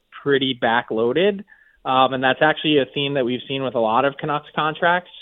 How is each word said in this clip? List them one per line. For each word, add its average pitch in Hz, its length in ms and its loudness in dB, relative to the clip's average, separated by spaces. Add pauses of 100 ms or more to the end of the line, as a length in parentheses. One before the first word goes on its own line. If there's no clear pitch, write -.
(220)
pretty 135 400 0
backloaded. 123 800 0 (400)
Um, 131 300 2
and 131 100 -4
that's 131 180 2
actually 151 360 2
a 131 160 2
theme 143 220 -4
that 127 100 0
we've 120 220 -2
seen 135 160 -6
with 127 120 -6
a 120 40 0
lot 113 260 2
of 139 120 -2
Canucks 147 380 -6
contracts, 170 560 0 (100)